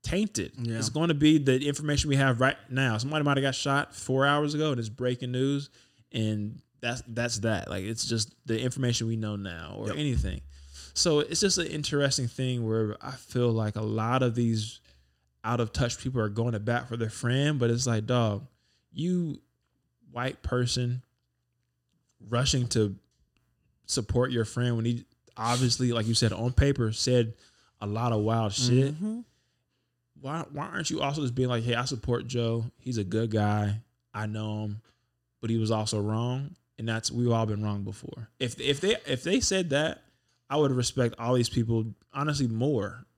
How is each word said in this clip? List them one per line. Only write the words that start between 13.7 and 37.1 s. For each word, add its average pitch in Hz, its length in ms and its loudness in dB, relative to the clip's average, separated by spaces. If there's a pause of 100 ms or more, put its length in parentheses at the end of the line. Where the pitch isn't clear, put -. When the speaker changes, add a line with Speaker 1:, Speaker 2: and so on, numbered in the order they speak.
Speaker 1:
a 107 60 -4
lot 110 420 2
of 120 100 2
these 113 460 0 (640)
out 117 160 -2
of 110 120 -2
touch - 260 -2
people 131 220 -4
are 107 80 2
going 113 240 -2
to 107 80 -4
bat 120 280 -2
for 117 80 -6
their 113 140 -2
friend, 139 480 0
but 120 120 2
it's 120 160 0
like, 110 200 0
dog, 113 380 0 (480)
you 175 480 -2 (720)
white 123 300 -6
person 123 600 0 (1300)
rushing 123 400 2
to 104 260 2 (920)
support 123 440 0
your 117 140 0
friend 120 320 0
when 113 80 0
he 120 200 -2 (320)
obviously, 123 560 2
like 113 140 0
you 113 80 2
said, 113 180 4
on 117 200 -2
paper 131 400 2
said 117 420 2 (460)
a 107 60 -8
lot 113 260 0
of 110 80 2
wild 110 320 2
shit. 131 420 4
Speaker 2:
Mm-hmm. 214 260 -4 (1000)
Speaker 1:
Why, 147 320 -6
why 143 140 -6
aren't - 240 -4
you 156 100 -2
also 143 220 -2
just 123 120 0
being 127 140 2
like, 120 160 0
"Hey, 117 100 2
I 117 100 0
support 123 440 -2
Joe. 117 360 0 (140)
He's 123 200 -4
a 104 60 0
good 110 260 0
guy. 104 500 2 (340)
I 107 120 -6
know 107 380 -6
him, 104 180 -8 (580)
but 113 100 -4
he 113 60 2
was 110 160 2
also 107 280 0
wrong." 120 540 -2 (240)
And 113 100 -4
that's, 113 220 -2